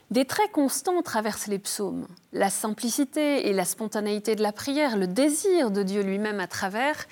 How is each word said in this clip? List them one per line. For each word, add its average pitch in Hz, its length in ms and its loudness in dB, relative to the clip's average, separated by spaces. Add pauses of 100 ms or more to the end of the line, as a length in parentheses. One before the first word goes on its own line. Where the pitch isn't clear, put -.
(100)
Des 247 140 2
traits 415 260 0
constants 330 520 2
traversent 214 440 -4
les 202 140 -2
psaumes. - 480 -6 (240)
La 196 180 2
simplicité 269 1000 0
et 202 40 2
la 190 120 2
spontanéité 208 680 -2
de 208 80 0
la 208 80 2
prière, 269 460 0
le 190 100 2
désir 294 640 2
de 202 140 2
Dieu 202 180 0
lui-même 202 380 -2
à 175 80 -4
travers, 226 480 -2 (160)